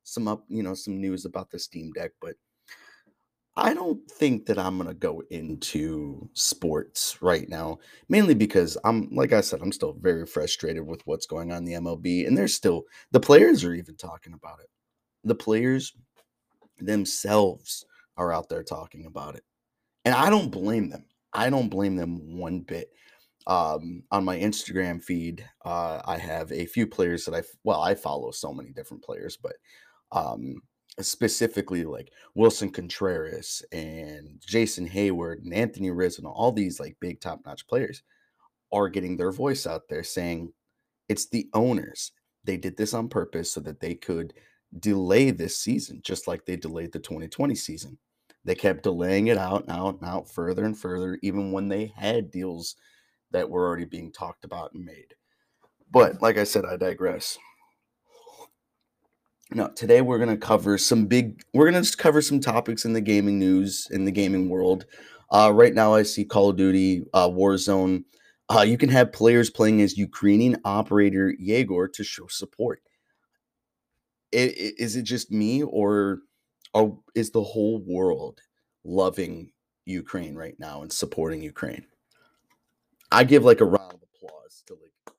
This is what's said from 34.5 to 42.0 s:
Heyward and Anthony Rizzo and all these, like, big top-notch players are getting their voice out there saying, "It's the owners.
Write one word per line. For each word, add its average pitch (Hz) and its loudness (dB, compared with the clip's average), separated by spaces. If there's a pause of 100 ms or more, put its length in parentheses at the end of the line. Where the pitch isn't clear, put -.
Heyward 90 -2
and 87 -12
Anthony 98 -2
Rizzo 87 -4
and 78 -14
all 117 0
these, 98 -4
like, 80 -14
big 87 -10
top-notch 76 -14
players 131 -4 (720)
are 101 0
getting 90 -6
their 90 -2
voice 123 -4
out 82 -10
there 78 -8
saying, 85 -8 (540)
"It's - -4
the 117 -6
owners. 113 -2 (300)